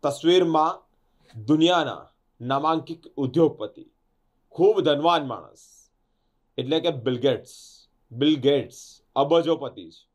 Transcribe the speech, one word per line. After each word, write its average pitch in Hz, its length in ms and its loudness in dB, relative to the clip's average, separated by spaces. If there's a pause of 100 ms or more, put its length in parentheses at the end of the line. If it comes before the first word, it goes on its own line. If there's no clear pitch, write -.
તસવીરમાં 165 800 0 (640)
દુનિયાના 156 640 0 (320)
નામાંકિત 147 640 -4 (140)
ઉદ્યોગપતિ, 143 720 -2 (640)
ખૂબ 202 300 2
ધનવાન 151 460 0
માણસ, - 640 -16 (680)
એટલે 139 220 -2
કે 131 100 -2
બિલ 127 260 -4
ગેટ્સ, - 680 -6 (280)
બિલ 143 280 0
ગેટ્સ - 600 -2 (160)
અબજોપતિ 147 760 0
છે - 240 -20